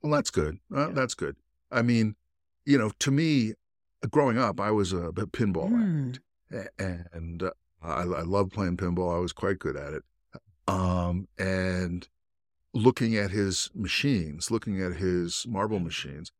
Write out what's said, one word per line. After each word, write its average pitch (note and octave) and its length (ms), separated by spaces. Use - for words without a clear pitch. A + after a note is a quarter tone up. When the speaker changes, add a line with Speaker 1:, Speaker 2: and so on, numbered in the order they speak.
Speaker 1:
well, D3+ 100
that's - 200
good. D#2+ 280
Uh, C#3+ 140
Speaker 2:
Yeah. D3 60
Speaker 1:
that's C3 220
good. C#2+ 200
I A#2+ 100
mean, A2+ 340
you C#3 120
know, A2 220
to C3+ 120
me, C#3 420
growing C3 280
up, G#2 240
I G#2 100
was G2 220
a E2+ 180
p-, F#2 120
pinball G2+ 480
Speaker 2:
Mm. D#3+ 480
Speaker 1:
addict. F#2+ 180
A-, G2 40
and, E2+ 300
uh, F#2 80
I, E2+ 200
I F2 200
loved F#2+ 320
playing F2+ 240
pinball. F2 360
I F2 60
was F2 140
quite F#2+ 260
good - 160
at C#2+ 180
it. D2+ 100
Um, F2+ 600
and F#2 680
looking A2+ 440
at G2+ 140
his G2 420
machines, F#2 800
looking G#2+ 300
at F2+ 120
his F2+ 540
marble G#2+ 320
Speaker 2:
Mm. F2 60
Speaker 1:
machines, D2 540